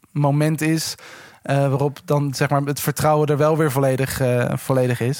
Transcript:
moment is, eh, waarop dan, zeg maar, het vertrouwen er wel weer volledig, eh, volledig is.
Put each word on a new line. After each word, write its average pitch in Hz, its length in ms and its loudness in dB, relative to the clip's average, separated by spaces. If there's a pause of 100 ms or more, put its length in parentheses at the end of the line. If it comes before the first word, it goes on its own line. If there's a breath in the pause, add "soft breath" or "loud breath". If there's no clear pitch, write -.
(120)
moment 147 500 0
is, 156 340 -2 (460 loud breath)
eh, 139 160 0 (100)
waarop 135 380 0
dan, 143 280 0
zeg 139 160 -2
maar, 143 120 2
het 143 180 -4
vertrouwen 151 480 0
er 147 100 0
wel 151 200 2
weer 151 140 2
volledig, 131 480 0
eh, 123 360 0
volledig 127 440 0
is. 127 200 -2